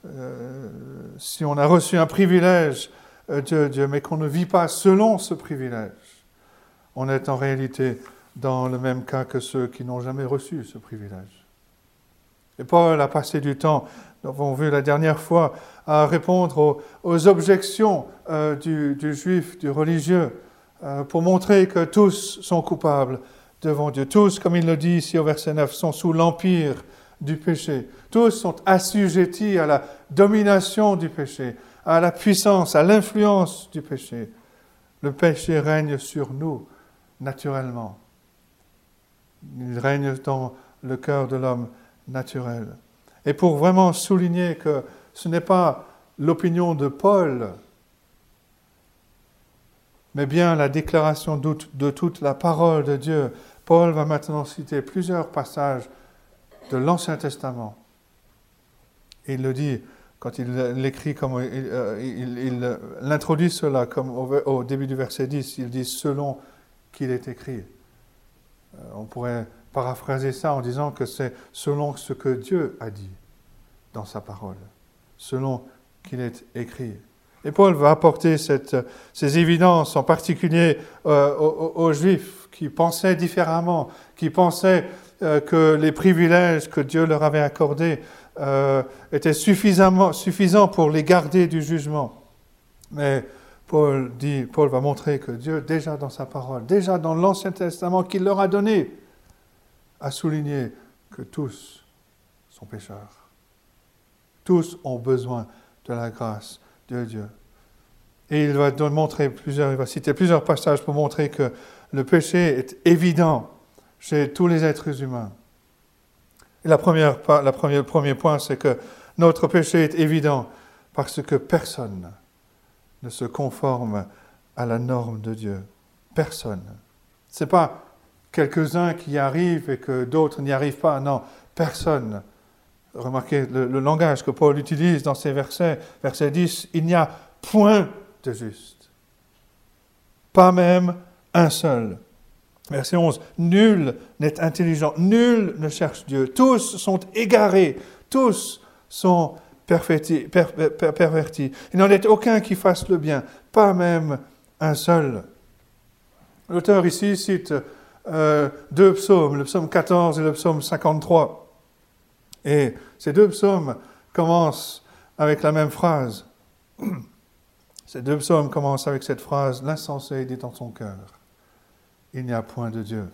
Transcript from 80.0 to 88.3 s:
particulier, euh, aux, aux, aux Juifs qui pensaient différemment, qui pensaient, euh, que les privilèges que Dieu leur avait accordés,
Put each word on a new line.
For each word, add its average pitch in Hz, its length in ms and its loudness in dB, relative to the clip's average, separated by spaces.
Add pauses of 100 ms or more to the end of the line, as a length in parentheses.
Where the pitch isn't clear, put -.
particulier, 165 760 2 (280)
euh, 143 300 4
aux, 156 400 0
aux, 165 100 0
aux 160 60 4
Juifs 170 580 0
qui 156 180 -10
pensaient 170 480 0
différemment, 170 720 -2 (280)
qui 160 120 -4
pensaient, 180 580 2 (360)
euh, 151 180 2
que 156 400 4
les 156 120 2
privilèges 170 760 4
que - 120 -4
Dieu 160 260 0
leur 151 160 0
avait 151 180 2
accordés, 147 640 -2 (360)